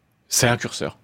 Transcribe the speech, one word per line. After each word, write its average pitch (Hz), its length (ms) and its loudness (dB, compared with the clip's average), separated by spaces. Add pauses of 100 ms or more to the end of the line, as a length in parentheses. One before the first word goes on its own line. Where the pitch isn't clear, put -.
(280)
C'est - 200 2
un 120 80 2
curseur. - 480 -6